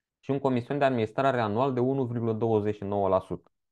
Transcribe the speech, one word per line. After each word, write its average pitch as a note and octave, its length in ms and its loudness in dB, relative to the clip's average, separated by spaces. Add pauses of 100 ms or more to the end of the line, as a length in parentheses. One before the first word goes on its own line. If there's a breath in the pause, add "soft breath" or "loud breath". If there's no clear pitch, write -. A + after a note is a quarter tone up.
(200)
și - 120 -8
un C#3 80 -2
comision C3 380 -2
de C#3+ 80 2
administrare B2+ 540 0
anual A#2 340 0
de A#2+ 60 0
unu C3 240 0
virgulă A#2 300 -2
douăzeci G#2+ 420 0
și - 80 -12
nouă G2 240 0
la F#2+ 120 4
sută. - 320 -8 (200)